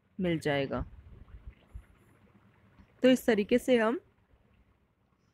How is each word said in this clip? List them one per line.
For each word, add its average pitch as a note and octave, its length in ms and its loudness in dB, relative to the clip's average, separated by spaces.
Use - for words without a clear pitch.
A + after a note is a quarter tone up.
मिल F3 200 -2
जाएगा। C#3 460 -4
तो B3+ 60 6
इस C4 160 2
तरीके A3 340 2
से B3+ 180 2
हम A#3 220 0